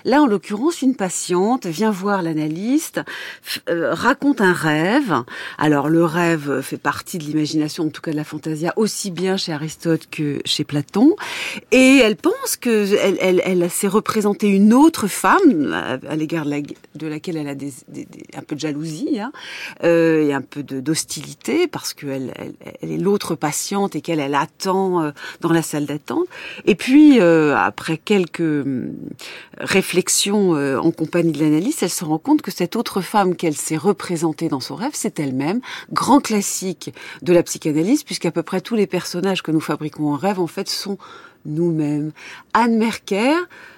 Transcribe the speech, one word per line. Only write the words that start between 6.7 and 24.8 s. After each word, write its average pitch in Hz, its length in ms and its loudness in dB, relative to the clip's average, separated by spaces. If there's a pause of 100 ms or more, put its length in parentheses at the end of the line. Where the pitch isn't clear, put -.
partie - 420 -6
de 156 60 -8
l'imagination, 151 640 -2
en 156 40 -2
tout - 120 -12
cas 165 100 -6
de 147 60 -4
la 151 80 -6
fantasia, 156 500 -6
aussi 208 340 -2
bien 185 280 -2
chez 180 160 -6
Aristote 156 580 -4
que 147 320 -4
chez - 220 -4
Platon. 208 500 2 (560)
Et 262 320 8
elle 214 140 2
pense 480 420 -2
que 208 380 2
elle, 185 240 2
elle, 185 240 4
elle 180 260 0
s'est - 160 -2
représentée 202 640 0
une 202 240 6
autre 285 340 6
femme, 202 640 4
à, 85 220 -2
à 135 240 -6
l'égard 156 260 -4
de 143 60 -4
la, 147 100 -2
de 147 480 -12
laquelle 156 300 -8
elle 147 100 -6
a 139 80 -8
des, 139 160 -10 (160)
des, - 160 -14
des, - 220 -20 (100)
un 139 60 -12
peu - 140 -10
de 131 40 -8
jalousie, 156 640 -6
hein, 254 100 -8 (540)
euh, 165 420 4
et 143 60 2
un 135 80 -2
peu - 200 -10
de, 131 200 -8
d'hostilité, 156 880 -4
parce - 260 -10
qu'elle, 135 420 -8
elle, - 200 -12 (260)
elle 160 100 -8
est 156 60 -4
l'autre 185 380 0
patiente 196 600 -2
et 147 60 -6
qu'elle, 165 180 -2
elle 143 160 -2
attend, 151 220 -2 (100)
euh, 185 440 0 (300)